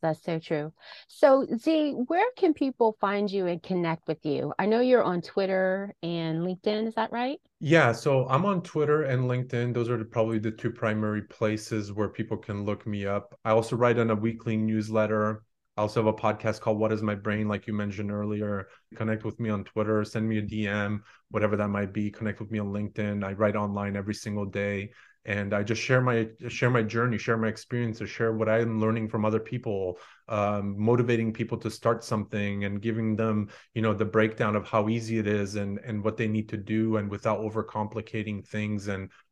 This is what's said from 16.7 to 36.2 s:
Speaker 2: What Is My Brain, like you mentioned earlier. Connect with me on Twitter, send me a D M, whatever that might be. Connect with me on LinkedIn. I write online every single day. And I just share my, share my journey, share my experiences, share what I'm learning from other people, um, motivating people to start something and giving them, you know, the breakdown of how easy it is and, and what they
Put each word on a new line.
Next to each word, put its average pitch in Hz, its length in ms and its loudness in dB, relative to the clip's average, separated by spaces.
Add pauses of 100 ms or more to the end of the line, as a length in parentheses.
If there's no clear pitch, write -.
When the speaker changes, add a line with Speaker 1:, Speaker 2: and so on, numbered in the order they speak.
Speaker 2:
What 107 140 2
Is 104 100 0
My 107 120 0
Brain, 107 340 -2
like 104 180 -2
you 110 60 -6
mentioned 104 400 -4
earlier. 104 560 -4 (260)
Connect 110 300 -2
with 110 160 -6
me 113 80 -2
on 101 160 -2
Twitter, 107 400 0
send 110 240 -2
me 110 80 0
a 104 60 0
D 107 260 -2
M, 104 340 -2 (280)
whatever 107 260 2
that 104 120 2
might 101 260 -2
be. 104 160 -2
Connect 104 300 -6
with 107 100 -10
me 110 80 -4
on 101 160 -4
LinkedIn. 104 500 -4
I 98 80 -4
write 104 240 2
online 101 400 -2
every 101 180 -4
single 104 300 -6
day. 101 460 -2 (360)
And 101 280 -2
I 104 80 2
just 110 180 -2
share 127 220 4
my, 117 260 2 (200)
share 123 200 2
my 123 140 4
journey, 113 340 0
share 113 220 0
my 110 100 0
experiences, 113 640 -4
share 113 240 0
what 110 120 0
I'm 113 320 2
learning 110 300 2
from 107 160 0
other 107 160 2
people, 101 580 -4 (300)
um, 101 500 -2
motivating 113 540 2
people 110 240 -4
to 107 140 -4
start 113 340 0
something 101 600 -2
and 101 180 -4
giving 110 340 -2
them, 107 320 0 (240)
you 117 80 -4
know, 110 140 2
the 101 100 0
breakdown 110 500 2
of 101 140 -2
how 107 220 2
easy 113 260 -2
it 107 100 0
is 101 280 0
and, 101 240 -4
and 107 260 -6
what 107 140 -2
they 113 100 0